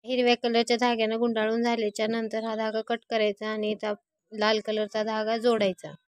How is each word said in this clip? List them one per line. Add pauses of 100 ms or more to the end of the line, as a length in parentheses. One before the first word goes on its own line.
हिरव्या
कलरच्या
धाग्यानं
गुंडाळून
झाल्याच्या
नंतर
हा
धागा
कट (100)
करायचा
आणि
इथं (380)
लाल
कलरचा
धागा
जोडायचा. (180)